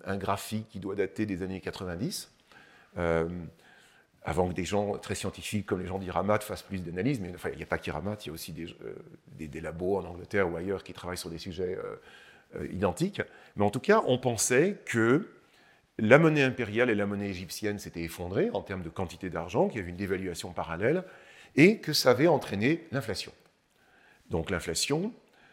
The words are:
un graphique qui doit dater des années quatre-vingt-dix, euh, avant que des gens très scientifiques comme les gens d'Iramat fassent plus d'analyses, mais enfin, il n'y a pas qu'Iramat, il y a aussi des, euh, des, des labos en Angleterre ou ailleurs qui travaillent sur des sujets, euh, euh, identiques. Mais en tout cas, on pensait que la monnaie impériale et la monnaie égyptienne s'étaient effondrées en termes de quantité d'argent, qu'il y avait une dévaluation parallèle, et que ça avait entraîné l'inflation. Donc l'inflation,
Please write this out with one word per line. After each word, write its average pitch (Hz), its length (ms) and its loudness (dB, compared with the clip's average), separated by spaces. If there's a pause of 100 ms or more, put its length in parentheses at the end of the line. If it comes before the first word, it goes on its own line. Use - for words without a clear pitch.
un 98 120 -2
graphique 98 520 -4
qui 98 120 -12
doit 98 140 -6
dater 101 320 0
des 92 160 -4
années 95 180 -6
quatre-vingt-dix, 90 720 -6 (680)
euh, 82 300 2 (960)
avant 90 260 0
que 90 60 -4
des 92 100 -2
gens 101 340 0
très - 160 -6
scientifiques 98 520 -6
comme 90 140 0
les 92 60 -6
gens 92 120 -4
d'Iramat 95 420 2
fassent - 220 -8
plus 95 200 -6
d'analyses, 95 380 0
mais 90 140 -6
enfin, 85 180 -6
il 69 40 -8
n'y 78 60 -10
a 85 40 -10
pas 82 120 -2
qu'Iramat, 85 440 -6
il - 60 -10
y - 20 -8
a 78 40 -8
aussi 82 180 -12
des, 82 140 -10
euh, - 300 -12 (320)
des, 76 200 -12
des 73 120 -10
labos 87 380 0
en 87 60 -4
Angleterre 87 460 0
ou 82 60 -4
ailleurs 92 260 -2
qui 90 100 -14
travaillent 90 240 -8
sur 87 140 -8
des 82 80 -10
sujets, 92 400 -4
euh, - 180 -8 (600)
euh, 73 160 -6
identiques. 98 500 0 (340)
Mais 101 80 2
en 101 60 4
tout 127 100 -4
cas, 214 260 6
on 127 120 4
pensait 127 640 2
que 120 440 4 (720)
la 110 200 10
monnaie 156 240 6
impériale 120 480 2
et 107 40 6
la 101 120 0
monnaie 101 220 -4
égyptienne 98 500 -4
s'étaient 85 240 -8
effondrées 92 480 -2
en 101 100 -2
termes 92 220 -6
de 82 80 -8
quantité 92 400 -6
d'argent, 90 380 0
qu'il 127 100 -6
y - 20 -4
avait 87 100 -6
une 87 60 -10
dévaluation 92 560 -4
parallèle, 98 520 0 (520)
et 190 240 8
que 151 120 -6
ça 139 180 4
avait 131 180 6
entraîné 135 640 2
l'inflation. 107 400 -6 (1000)
Donc 82 200 -2
l'inflation, 135 600 -2 (400)